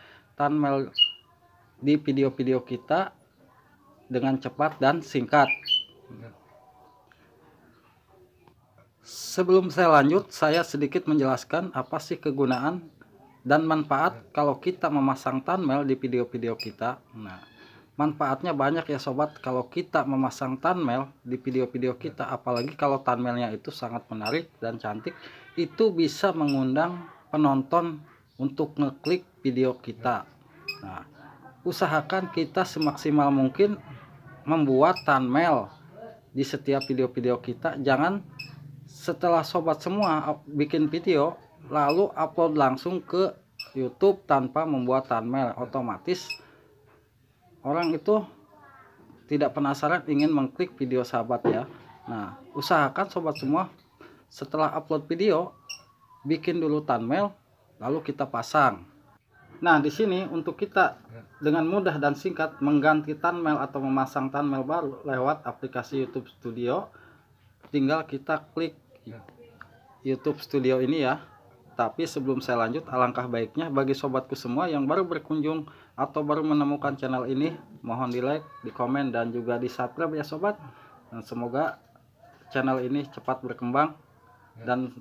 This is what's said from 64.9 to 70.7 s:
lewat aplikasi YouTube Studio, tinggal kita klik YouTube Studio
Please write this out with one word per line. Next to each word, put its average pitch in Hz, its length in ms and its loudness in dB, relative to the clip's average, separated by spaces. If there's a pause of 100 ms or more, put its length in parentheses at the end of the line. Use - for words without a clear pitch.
lewat 135 400 0
aplikasi 127 560 -6
YouTube 127 240 -8
Studio, 120 640 -4 (800)
tinggal 147 380 2
kita 143 480 -6
klik 160 180 -4 (1300)
YouTube 135 400 -2
Studio 131 400 2